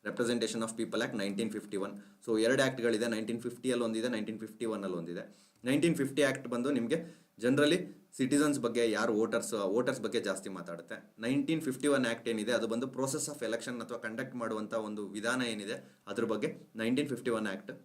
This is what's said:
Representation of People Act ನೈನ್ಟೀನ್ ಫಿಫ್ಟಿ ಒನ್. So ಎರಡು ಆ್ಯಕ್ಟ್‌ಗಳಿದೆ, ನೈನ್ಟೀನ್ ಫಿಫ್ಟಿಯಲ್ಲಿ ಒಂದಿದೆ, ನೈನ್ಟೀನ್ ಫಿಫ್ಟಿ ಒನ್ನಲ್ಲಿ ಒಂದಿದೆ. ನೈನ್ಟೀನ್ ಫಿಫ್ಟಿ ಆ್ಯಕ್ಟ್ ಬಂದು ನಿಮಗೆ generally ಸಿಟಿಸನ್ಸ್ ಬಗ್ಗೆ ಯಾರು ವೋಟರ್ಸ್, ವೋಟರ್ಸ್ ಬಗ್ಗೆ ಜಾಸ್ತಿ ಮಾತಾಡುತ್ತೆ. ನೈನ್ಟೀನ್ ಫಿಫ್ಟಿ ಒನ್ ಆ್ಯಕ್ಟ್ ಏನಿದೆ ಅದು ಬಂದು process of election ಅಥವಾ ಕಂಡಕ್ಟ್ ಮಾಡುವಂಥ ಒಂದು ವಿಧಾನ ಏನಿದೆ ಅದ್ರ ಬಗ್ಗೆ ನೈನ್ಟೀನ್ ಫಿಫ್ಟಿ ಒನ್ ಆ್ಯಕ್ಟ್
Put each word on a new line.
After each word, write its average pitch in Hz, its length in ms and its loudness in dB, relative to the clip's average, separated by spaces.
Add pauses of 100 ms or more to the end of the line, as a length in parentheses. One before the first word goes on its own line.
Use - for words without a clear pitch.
(100)
Representation 113 580 0
of 113 100 -8
People 113 280 -2
Act 120 100 -4
ನೈನ್ಟೀನ್ 101 360 -2
ಫಿಫ್ಟಿ 104 240 -6
ಒನ್. 101 260 -6 (240)
So 110 140 2
ಎರಡು 131 220 6
ಆ್ಯಕ್ಟ್‌ಗಳಿದೆ, 117 460 2
ನೈನ್ಟೀನ್ 113 340 -2
ಫಿಫ್ಟಿಯಲ್ಲಿ 120 420 -2
ಒಂದಿದೆ, 110 240 0
ನೈನ್ಟೀನ್ 107 320 -4
ಫಿಫ್ಟಿ 110 260 -8
ಒನ್ನಲ್ಲಿ 98 300 -2
ಒಂದಿದೆ. 85 560 -10 (120)
ನೈನ್ಟೀನ್ 151 320 4
ಫಿಫ್ಟಿ 135 260 2
ಆ್ಯಕ್ಟ್ 131 260 0
ಬಂದು 123 220 0
ನಿಮಗೆ 131 560 -2 (120)
generally 139 680 2 (100)
ಸಿಟಿಸನ್ಸ್ 139 440 4
ಬಗ್ಗೆ 117 300 2
ಯಾರು 104 220 2
ವೋಟರ್ಸ್, 113 420 0
ವೋಟರ್ಸ್ 110 460 2
ಬಗ್ಗೆ 107 200 0
ಜಾಸ್ತಿ 95 280 -2
ಮಾತಾಡುತ್ತೆ. 87 720 -10
ನೈನ್ಟೀನ್ 139 440 2
ಫಿಫ್ಟಿ - 260 0
ಒನ್ 131 180 4
ಆ್ಯಕ್ಟ್ 117 220 0
ಏನಿದೆ 110 240 0
ಅದು 113 140 4
ಬಂದು 117 200 0
process 135 480 -2
of 113 140 -4
election 117 340 -4
ಅಥವಾ 117 160 -8
ಕಂಡಕ್ಟ್ 117 360 -6
ಮಾಡುವಂಥ 110 400 -4
ಒಂದು 107 320 -2
ವಿಧಾನ 113 360 0
ಏನಿದೆ 110 640 -6
ಅದ್ರ 101 180 0
ಬಗ್ಗೆ 110 520 -2
ನೈನ್ಟೀನ್ 123 320 2
ಫಿಫ್ಟಿ 123 220 -2
ಒನ್ 110 160 0
ಆ್ಯಕ್ಟ್ 95 260 -6 (120)